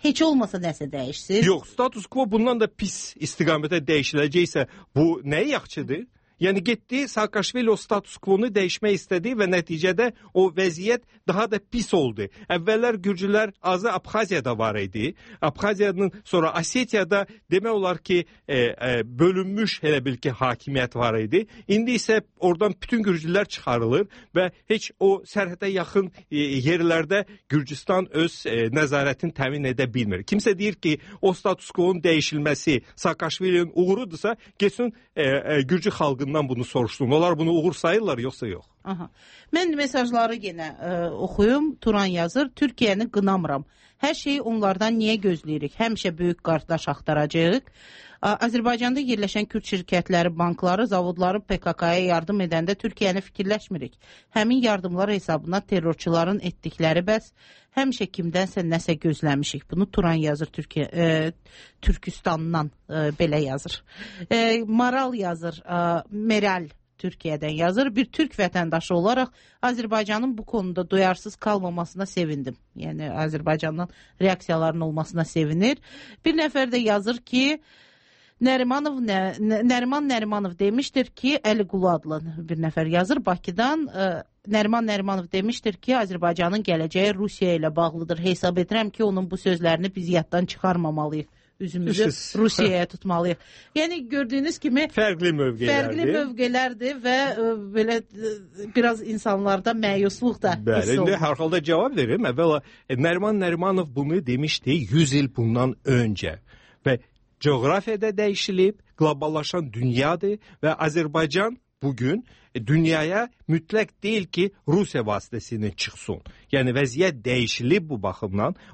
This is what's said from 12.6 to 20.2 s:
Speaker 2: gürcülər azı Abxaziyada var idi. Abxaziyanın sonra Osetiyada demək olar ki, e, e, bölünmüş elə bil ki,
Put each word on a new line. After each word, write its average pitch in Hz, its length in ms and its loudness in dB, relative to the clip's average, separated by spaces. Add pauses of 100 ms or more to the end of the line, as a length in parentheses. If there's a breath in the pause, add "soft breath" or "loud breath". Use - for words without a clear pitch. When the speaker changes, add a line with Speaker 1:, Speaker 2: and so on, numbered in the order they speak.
Speaker 2:
gürcülər 202 560 0
azı 185 320 0
Abxaziyada 180 680 -2
var 110 200 0
idi. 104 380 -4 (260 loud breath)
Abxaziyanın 196 720 -2 (120)
sonra 160 300 2
Osetiyada 196 720 0 (260 loud breath)
demək 202 240 0
olar 180 240 -2
ki, 180 260 0 (240 soft breath)
e, 143 80 -2
e, 120 480 0
bölünmüş 185 800 0
elə 151 220 2
bil 131 120 -2
ki, 143 140 -4